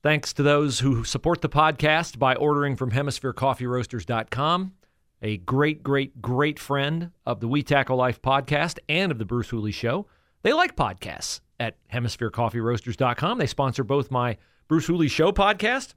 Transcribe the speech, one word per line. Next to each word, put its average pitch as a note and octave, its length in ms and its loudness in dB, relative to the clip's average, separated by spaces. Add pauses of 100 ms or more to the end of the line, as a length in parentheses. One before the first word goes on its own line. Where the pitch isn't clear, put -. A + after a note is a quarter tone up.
Thanks D3 340 0
to C#3+ 100 0
those D3 340 4
who B2+ 240 2
support E3 380 -2
the - 80 -2
podcast D#3 720 2
by B2+ 160 4
ordering C#3+ 400 2
from B2 160 -2
hemisphere C3+ 400 -2
coffee B2+ 340 -2
roasters B2 400 -4
dot A2+ 240 -4
com, F3 440 -2 (480)
a G#2+ 140 -2
great, C#3+ 460 0
great, C3+ 400 -2
great C3+ 360 0
friend D3+ 520 -2 (160)
of A#2 140 -4
the A#2 80 -4
We C#3+ 140 2
Tackle C3+ 340 2
Life B2+ 260 0
podcast C#3+ 560 0 (100)
and E3+ 240 0
of A#2+ 60 -4
the A2 80 -4
Bruce A#2 240 -2
Hooley G#2+ 220 -4
Show. C3+ 340 -4 (360)
They B3 120 2
like F4 220 0
podcasts - 640 -6 (180)
at A2+ 180 -4 (120)
hemisphere A#2 420 -4
coffee A#2 300 -2
roasters A#2 360 -2
dot A#2+ 220 0
com. G3 180 0
They F3 100 0
sponsor C3 380 -2
both C3+ 260 0
my B2 280 -2 (300)
Bruce D#3 180 2
Hooley E3 220 2
Show E3 240 4
podcast G#3 640 0